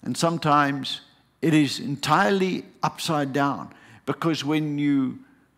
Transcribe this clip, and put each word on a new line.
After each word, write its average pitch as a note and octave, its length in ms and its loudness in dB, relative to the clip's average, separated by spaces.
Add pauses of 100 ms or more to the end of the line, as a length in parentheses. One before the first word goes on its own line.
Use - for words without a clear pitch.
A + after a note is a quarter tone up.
And B2 140 -6
sometimes D3 840 0 (420)
it D3+ 120 2
is D3 260 2
entirely F3 840 0 (160)
upside D3 500 -2
down, C#3 420 -2 (320)
because D3+ 380 -2
when D3+ 340 -2
you C#3 420 0 (380)